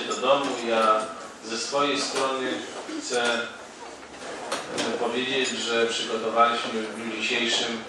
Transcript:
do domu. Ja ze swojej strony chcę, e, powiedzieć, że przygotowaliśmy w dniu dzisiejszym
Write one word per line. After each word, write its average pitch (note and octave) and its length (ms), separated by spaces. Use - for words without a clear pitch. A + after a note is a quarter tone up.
do - 80
domu. C#3 300
Ja A2 320
ze A2+ 120
swojej C#3+ 440
strony C3+ 460
chcę, A#2+ 240
e, - 1800
powiedzieć, B2+ 500
że A2+ 360
przygotowaliśmy A2+ 960
w A2 140
dniu A2+ 260
dzisiejszym A#2 680